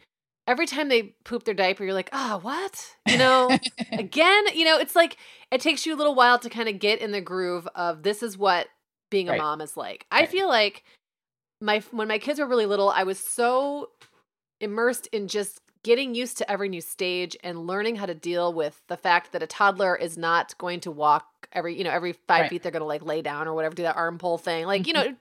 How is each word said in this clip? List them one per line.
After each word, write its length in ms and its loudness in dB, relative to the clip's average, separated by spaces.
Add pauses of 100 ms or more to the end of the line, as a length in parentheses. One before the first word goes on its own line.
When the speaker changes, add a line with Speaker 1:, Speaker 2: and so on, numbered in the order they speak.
(460)
Speaker 1:
every 200 2
time 220 -4
they 260 2 (100)
pooped 200 -8
their 100 -2
diaper, 300 0
you're 80 -2
like, 200 -4
"Oh, 280 -4
what?" 560 -8 (100)
You 120 4
know, 320 6
Speaker 2:
<laughs> 420 -2
Speaker 1:
again? 520 4 (100)
You 100 2
know, 140 6
it's 180 0
like, 220 4 (320)
it 100 0
takes 240 0
you 100 -4
a 40 -8
little 160 2
while 240 8
to 100 -6
kinda 240 -4
get 300 0
in 100 -6
the 80 -2
groove 540 -4
of 280 -4
this 200 -2
is 160 -8
what 300 2 (420)
being 180 0
a 40 0
Speaker 2:
Right. 80 0
Speaker 1:
mom 200 -2
is 160 -12
like. 340 -10
I 100 4
Speaker 2:
Right. 80 2
Speaker 1:
feel 200 0
like 360 2 (760)
my, 200 0 (120)
when 160 -4
my 100 -2
kids 200 -4
were 80 -2
really 200 2
little, 240 2
I 140 2
was 140 -4
so 720 -2 (720)
immersed 480 -2
in 200 -6
just 320 -6 (240)
getting 300 2
used 220 -4
to 140 -4
every 180 -2
new 120 -6
stage 640 -4
and 240 -10
learning 300 -2
how 80 -8
to 100 -6
deal 380 -2
with 360 -4
the 80 -6
fact 360 2
that 100 -4
a 40 -6
toddler 500 2
is 220 -6
not 400 0
going 220 -6
to 100 -10
walk 600 0
every, 260 -4
you 60 -2
know, 60 -2
every 220 -2
five 300 4
Speaker 2:
Right. 80 0
Speaker 1:
feet, 120 -6
they're 100 -6
gonna, 120 -4
like, 200 -4
lay 180 -4
down 260 -4
or 60 -4
whatever, 220 -2
do 80 -6
that 120 0
arm 220 -2
pull 200 -2
thing. 280 -4
Like, 200 0
you 60 -2
Speaker 2:
Mm-hmm. 200 2
Speaker 1:
know, 80 -14